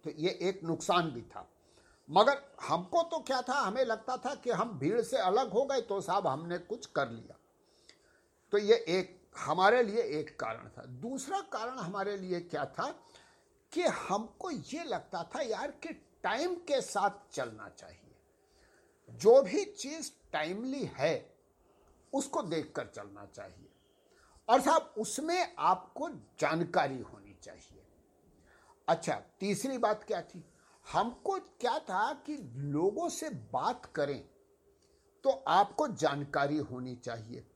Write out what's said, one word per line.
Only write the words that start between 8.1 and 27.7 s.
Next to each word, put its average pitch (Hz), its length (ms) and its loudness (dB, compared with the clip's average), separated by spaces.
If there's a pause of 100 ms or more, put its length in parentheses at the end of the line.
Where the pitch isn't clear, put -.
तो 208 60 4
ये 208 160 8
एक - 640 -2
हमारे 190 440 6
लिए 220 200 0
एक 151 380 -4
कारण 113 280 -6
था। - 180 -18
दूसरा 254 540 -6
कारण 254 380 -8
हमारे 202 380 -4
लिए 185 240 -4
क्या 147 260 -4
था 247 280 -6 (800)
कि 349 100 0
हमको 226 680 -2
ये 277 340 -8
लगता 175 520 -8
था 311 60 -2
यार 240 280 -4
कि - 180 -14 (340)
टाइम 285 320 -2
के 285 260 0
साथ 202 300 0 (220)
चलना 110 360 -8
चाहिए, - 480 -20 (920)
जो 208 320 10
भी 294 220 0
चीज़ 311 480 -10 (200)
टाइमली 214 520 -4
है, - 520 -2 (760)
उसको 277 300 -2
देखकर 151 440 -4
चलना 101 400 -16
चाहिए, 95 460 -18 (760)
और 247 120 8
साहब, 311 380 4
उसमें 320 600 -2
आपको 247 520 0
जानकारी 151 920 -2
होनी - 420 -18
चाहिए। - 440 -20 (1000)